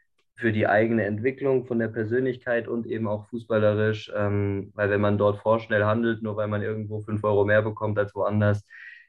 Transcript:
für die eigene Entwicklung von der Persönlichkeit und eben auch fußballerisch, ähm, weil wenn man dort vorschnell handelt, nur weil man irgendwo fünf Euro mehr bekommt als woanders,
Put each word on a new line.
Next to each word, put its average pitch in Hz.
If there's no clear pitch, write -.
für 117
die 104
eigene 110
Entwicklung 127
von 117
der 113
Persönlichkeit 120
und 120
eben 113
auch 104
fußballerisch, 107
ähm, 101
weil 104
wenn 101
man 101
dort 104
vorschnell 110
handelt, 113
nur 107
weil 104
man 104
irgendwo 107
fünf 107
Euro 101
mehr 104
bekommt 107
als 101
woanders, 104